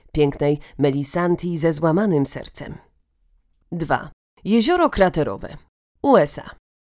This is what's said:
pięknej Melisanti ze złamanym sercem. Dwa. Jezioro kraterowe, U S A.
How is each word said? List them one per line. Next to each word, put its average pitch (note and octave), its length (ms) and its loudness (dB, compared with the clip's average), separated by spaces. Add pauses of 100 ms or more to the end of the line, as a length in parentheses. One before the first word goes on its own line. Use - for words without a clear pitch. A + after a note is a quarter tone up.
(120)
pięknej D3 480 0 (180)
Melisanti E3+ 800 -2
ze D#3+ 160 0
złamanym D#3+ 520 0
sercem. - 500 -10 (960)
Dwa. D3 400 -4 (320)
Jezioro C4 460 2
kraterowe, D3+ 680 -2 (440)
U C4+ 160 6
S D3 220 2
A. - 160 -16 (340)